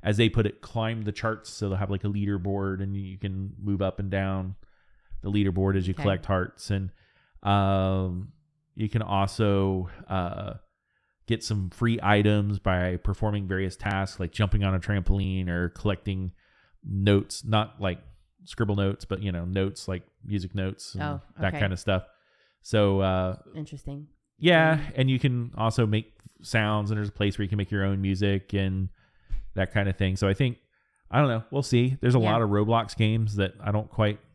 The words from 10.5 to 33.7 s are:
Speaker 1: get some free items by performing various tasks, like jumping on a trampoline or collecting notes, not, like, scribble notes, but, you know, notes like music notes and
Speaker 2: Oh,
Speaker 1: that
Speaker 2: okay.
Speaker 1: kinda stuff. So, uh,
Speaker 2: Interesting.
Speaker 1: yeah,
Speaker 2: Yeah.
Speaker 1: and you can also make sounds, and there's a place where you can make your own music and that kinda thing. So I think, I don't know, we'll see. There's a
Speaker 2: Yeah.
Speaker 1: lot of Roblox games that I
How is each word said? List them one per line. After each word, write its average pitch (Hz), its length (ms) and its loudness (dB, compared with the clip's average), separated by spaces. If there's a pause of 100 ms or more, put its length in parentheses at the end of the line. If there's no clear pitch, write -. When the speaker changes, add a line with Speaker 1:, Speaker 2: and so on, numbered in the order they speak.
Speaker 1:
get 113 180 -2
some 95 260 -2
free 117 320 0
items 104 560 4
by 90 380 0
performing 104 500 -2
various 92 300 -2
tasks, 98 420 -4
like 87 140 -4
jumping 101 320 2
on 95 100 2
a 92 60 0
trampoline 95 680 0
or 87 220 0
collecting 95 600 -4 (520)
notes, 98 600 2
not, 107 360 0
like, 92 200 -2 (440)
scribble - 320 -2
notes, 98 280 0
but, 95 180 -6
you 101 80 -2
know, 87 140 -4
notes 95 420 -2
like 92 160 -6 (220)
music 95 300 -4
notes 95 400 -6
and 95 80 -6
Speaker 2:
Oh, 147 180 -6 (180)
Speaker 1:
that 98 100 0
Speaker 2:
okay. 90 120 -4
Speaker 1:
kinda 98 160 0
stuff. 92 280 -2 (580)
So, 101 380 4
uh, 92 360 0 (180)
Speaker 2:
Interesting. 147 540 -12 (300)
Speaker 1:
yeah, 160 400 6
Speaker 2:
Yeah. 147 180 -4
Speaker 1:
and 131 140 2
you 131 80 2
can 120 380 0
also 113 300 2
make 107 280 -2 (280)
sounds, 107 480 0
and 110 80 0
there's 104 120 -4
a - 20 -18
place 101 260 0
where 110 60 -2
you 95 60 -4
can 104 80 0
make 95 120 -2
your 98 140 0
own 98 160 0
music 98 540 0
and 95 340 0 (680)
that 95 200 -2
kinda 98 180 2
thing. 95 240 0
So 101 100 0
I 98 80 4
think, 123 240 0 (520)
I 123 100 2
don't 147 80 4
know, 113 220 -2
we'll 139 120 -2
see. 127 380 2
There's 123 140 4
a 127 40 6
Speaker 2:
Yeah. 110 140 4
Speaker 1:
lot 117 100 4
of 107 80 2
Roblox 107 460 2
games 110 400 0
that 98 240 0
I 95 120 -4